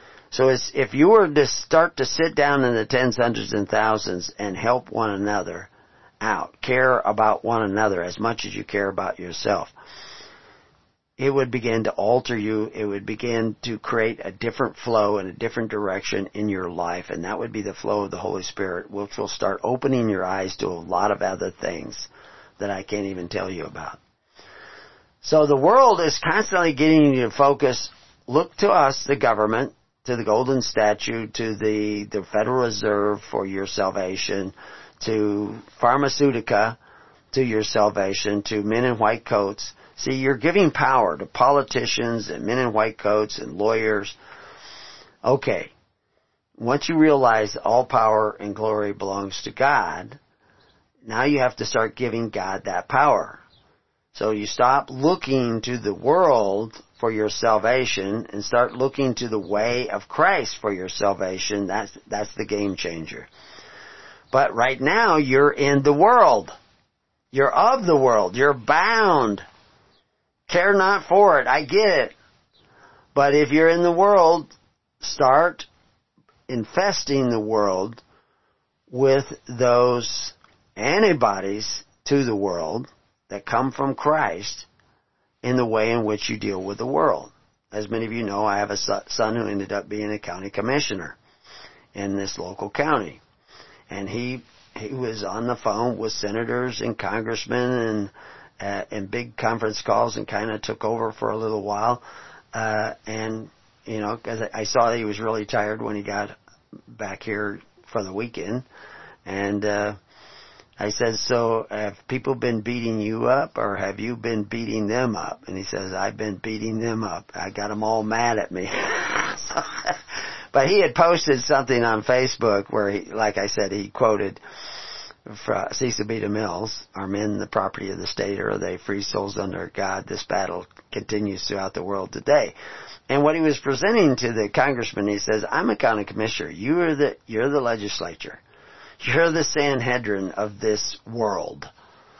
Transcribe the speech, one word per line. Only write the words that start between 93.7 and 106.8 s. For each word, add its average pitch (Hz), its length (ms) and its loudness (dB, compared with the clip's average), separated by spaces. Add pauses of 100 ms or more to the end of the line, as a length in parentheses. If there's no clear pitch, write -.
And 98 180 -10
he, 120 360 -6 (340)
he 110 160 -10
was 113 320 -6
on 104 220 -6
the 120 100 -2
phone 113 400 -2
with 110 160 -4
senators 117 720 -4
and 110 160 -4
congressmen 113 720 -2
and, 110 400 -2 (500)
uh, 101 300 -6
and 98 200 -10
big 120 260 -8
conference 110 460 -2
calls 113 340 0
and 107 120 -8
kinda 110 300 -4
took - 260 -8
over 113 280 -2
for 113 180 -4
a 107 60 -4
little 110 260 -4
while. 104 400 -2 (500)
Uh, 110 420 -4 (120)
and, 110 420 -8 (360)
you 110 160 -8
know, 104 180 -4
'cause 113 240 -8
I, 110 180 -8
I 110 40 -6
saw 117 260 2
that 120 80 -2
he 117 60 -6
was 104 140 -6
really 110 280 -4
tired 107 360 -4
when 110 140 -6
he 101 60 -6
got 101 340 -6 (500)